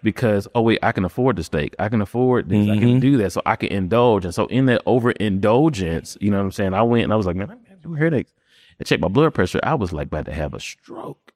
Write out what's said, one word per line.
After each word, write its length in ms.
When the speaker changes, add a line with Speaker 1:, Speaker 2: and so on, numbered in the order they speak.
Speaker 1:
because, 520
oh, 60
wait, 220
I 100
can 140
afford 300
the 60
steak. 360
I 100
can 140
afford 480
this. 180
I 100
can 60
Speaker 2:
Mm-hmm. 160
Speaker 1:
do 160
that. 160
So 140
I 100
can 140
indulge. 560
And 80
so 140
in 180
that 200
overindulgence, 1300
you 100
know 60
what 80
I'm 80
saying? 220
I 80
went 220
and 80
I 40
was 100
like, 80
"Man, 160
I'm 180
having 280
headaches." 360
I 40
checked 160
my 80
blood 260
pressure. 280
I 120
was, 180
like, 160
about 180
to 80
have 180
a 80
stroke. 760